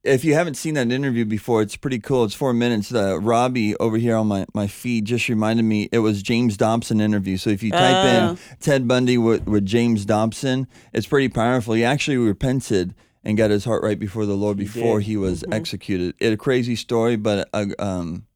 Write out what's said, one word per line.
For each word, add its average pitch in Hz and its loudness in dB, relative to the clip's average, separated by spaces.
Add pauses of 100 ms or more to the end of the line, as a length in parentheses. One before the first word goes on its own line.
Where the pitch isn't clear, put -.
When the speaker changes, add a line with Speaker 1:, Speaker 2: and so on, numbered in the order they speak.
Speaker 1:
If 135 2
you 151 4
haven't 165 0
seen 156 -4
that 123 0
interview 123 0
before, 110 0
it's 104 -2
pretty 127 -4
cool. 123 0
It's 104 -2
four 135 -2
minutes. 117 0
Uh, 98 0
Robbie 117 2
over 110 0
here 117 2
on 110 2
my, 98 0
my 104 -2
feed 113 -4
just 117 -2
reminded 113 0
me 107 0
it 117 2
was 107 0
James 117 0
Dobson 113 0
interview. 101 0
So 101 -4
if 101 0
you 110 -2
type 170 2
Speaker 2:
Oh. - 4
Speaker 1:
in 180 -8 (240)
Ted 135 0
Bundy 127 2
with, 113 2
with 104 2
James 113 0
Dobson, 113 0 (260)
it's 113 -2
pretty 139 2
powerful. 117 0
He 113 2
actually 135 0
repented 113 0 (280)
and 107 -2
got 110 4
his 104 0
heart 113 0
right 104 -2
before 104 -4
the 101 -2
Lord 101 -2
Speaker 3:
He 101 -4
Speaker 1:
before 113 0
Speaker 3:
did. 104 -4
Speaker 1:
he 107 -2
was 92 -2
Speaker 2:
Mm-hmm. 180 -6
Speaker 1:
executed. 95 -4
It, 113 2
a 104 -2
crazy 123 0
story, 117 0
but 104 -2
a, 101 -4 (100)
um, 90 -6